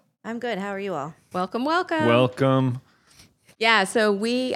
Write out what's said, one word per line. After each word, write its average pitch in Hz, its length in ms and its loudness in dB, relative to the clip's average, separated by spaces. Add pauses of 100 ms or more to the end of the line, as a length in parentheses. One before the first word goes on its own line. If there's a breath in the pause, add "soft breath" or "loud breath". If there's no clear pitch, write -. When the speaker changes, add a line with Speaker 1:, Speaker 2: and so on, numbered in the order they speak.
(240)
Speaker 1:
I'm 226 160 -10
good. 233 180 -6
How 202 120 -6
are 196 100 -8
you 196 140 -6
all? 151 220 -8 (180)
Speaker 2:
Welcome, 185 320 -4
welcome. 339 400 -2
Speaker 3:
Welcome. 127 760 2 (760 soft breath)
Speaker 2:
Yeah, 220 260 4
so 214 300 2
we, 240 420 -2